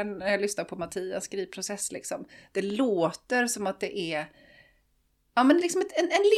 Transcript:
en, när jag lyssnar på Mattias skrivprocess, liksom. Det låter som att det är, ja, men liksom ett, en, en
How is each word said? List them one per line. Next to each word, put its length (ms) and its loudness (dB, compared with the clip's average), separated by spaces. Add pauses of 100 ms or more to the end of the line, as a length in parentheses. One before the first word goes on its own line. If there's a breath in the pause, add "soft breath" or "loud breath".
en, 180 -6
när 120 -2
jag 100 2
lyssnar 240 -4
på 120 -12
Mattias 480 -6
skrivprocess, 680 -8
liksom. 320 -8 (280 soft breath)
Det 100 -2
låter 840 0
som 200 -4
att 140 -4
det 180 -6
är, 280 -4 (1080 soft breath)
ja, 100 6
men 140 8
liksom 220 0
ett, 180 -2
en, 60 4
en 200 4 (140)